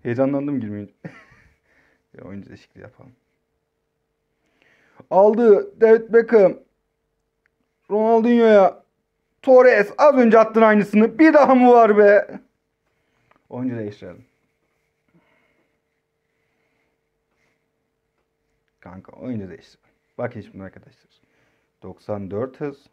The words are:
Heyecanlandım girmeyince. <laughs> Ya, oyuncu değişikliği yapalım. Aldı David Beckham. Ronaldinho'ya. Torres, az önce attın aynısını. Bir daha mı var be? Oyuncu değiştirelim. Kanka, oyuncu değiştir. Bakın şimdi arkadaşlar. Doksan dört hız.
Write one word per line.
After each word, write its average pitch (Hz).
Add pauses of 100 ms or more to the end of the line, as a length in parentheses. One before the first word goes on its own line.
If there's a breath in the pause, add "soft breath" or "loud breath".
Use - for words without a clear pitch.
Heyecanlandım 135
girmeyince. 104 (120)
<laughs> - (1040 soft breath)
Ya, -
oyuncu 95
değişikliği -
yapalım. 110 (2000 soft breath)
Aldı 208
David 226
Beckham. 226 (1400)
Ronaldinho'ya. 220 (600)
Torres, 247
az 277
önce 226
attın 220
aynısını. 214
Bir 311
daha 269
mı 247
var 220
be? 202 (1080)
Oyuncu 123
değiştirelim. 101 (4000)
Kanka, 185
oyuncu 220
değiştir. - (380)
Bakın 120
şimdi 95
arkadaşlar. - (720)
Doksan 95
dört 120
hız. 143